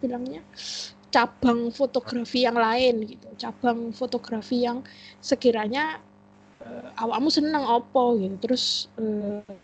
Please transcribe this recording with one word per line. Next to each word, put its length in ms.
bilangnya, 400
cabang 640
fotografi 720
yang 140
lain 480
gitu, 220
cabang 560
fotografi 680
yang 160
sekiranya, 760
eh, 240
awakmu 320
seneng 320
opo 560
gitu. 240
Terus, 440
eh, 400